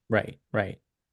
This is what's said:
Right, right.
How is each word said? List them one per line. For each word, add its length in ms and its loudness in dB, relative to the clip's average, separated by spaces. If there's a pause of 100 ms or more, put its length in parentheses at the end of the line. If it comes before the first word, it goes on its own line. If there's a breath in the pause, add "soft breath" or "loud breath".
(100)
Right, 280 0 (140)
right. 260 -2 (340)